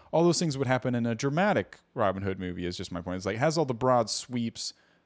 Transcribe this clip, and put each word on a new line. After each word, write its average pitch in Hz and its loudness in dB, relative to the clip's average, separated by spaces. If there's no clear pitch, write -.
all 160 2
those 170 4
things 156 0
would 135 -2
happen 127 0
in 117 0
a 117 0
dramatic 143 0
Robin 95 0
Hood 95 -2
movie. 90 -6
Is 87 -4
just 92 -8
my 87 -6
point. 90 -6
It's 92 -6
like, 101 0
it - -4
has 151 2
all 160 2
the 127 -2
broad 120 4
sweeps - -6